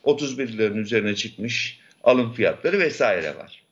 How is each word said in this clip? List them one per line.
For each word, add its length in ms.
otuz 360
bir 180
liranın 200
üzerine 380
çıkmış 640
alım 300
fiyatları 460
vesaire 580
var. 340